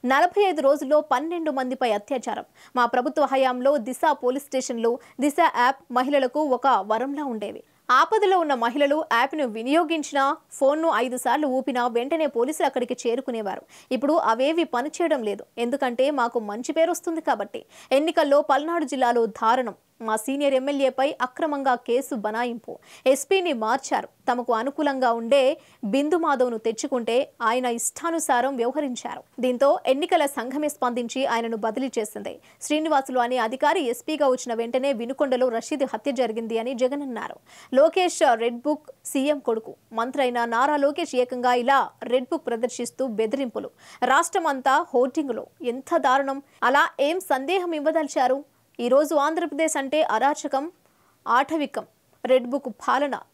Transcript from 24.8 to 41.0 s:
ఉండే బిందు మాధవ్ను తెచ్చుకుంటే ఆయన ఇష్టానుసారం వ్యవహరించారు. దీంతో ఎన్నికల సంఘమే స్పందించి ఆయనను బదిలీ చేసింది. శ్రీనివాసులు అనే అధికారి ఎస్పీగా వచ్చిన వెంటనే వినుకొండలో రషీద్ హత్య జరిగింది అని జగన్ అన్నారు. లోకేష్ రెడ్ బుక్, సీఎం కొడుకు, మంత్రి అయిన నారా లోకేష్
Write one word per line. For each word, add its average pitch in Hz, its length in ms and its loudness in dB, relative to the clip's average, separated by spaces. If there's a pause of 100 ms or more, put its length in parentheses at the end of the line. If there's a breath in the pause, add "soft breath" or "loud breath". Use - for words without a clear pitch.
ఉండే 247 220 4 (520 loud breath)
బిందు 302 300 2
మాధవ్ను 254 420 0
తెచ్చుకుంటే 233 500 -2 (340)
ఆయన 247 180 0 (100)
ఇష్టానుసారం 277 840 -2
వ్యవహరించారు. 254 640 -4 (220)
దీంతో 254 260 2 (220)
ఎన్నికల 311 320 2 (120)
సంఘమే 269 400 -4
స్పందించి 240 460 -4 (120)
ఆయనను 226 320 -4
బదిలీ 254 320 -2
చేసింది. 214 360 -8 (320 soft breath)
శ్రీనివాసులు 294 600 0
అనే 254 120 -2 (100)
అధికారి 294 340 0 (120)
ఎస్పీగా 294 400 -2
వచ్చిన 247 280 -4
వెంటనే 254 300 -2 (100)
వినుకొండలో 254 540 0
రషీద్ 262 360 -2
హత్య - 300 -4
జరిగింది 226 380 -2
అని 247 140 -4 (100)
జగన్ 285 240 -2
అన్నారు. 220 300 -10 (420 loud breath)
లోకేష్ 339 420 4 (220)
రెడ్ 240 220 -2
బుక్, 302 240 -4 (220)
సీఎం 285 360 0
కొడుకు, 220 260 -4 (260)
మంత్రి 262 260 -2
అయిన 240 140 -2 (160)
నారా 285 300 2
లోకేష్ 302 280 -2 (100)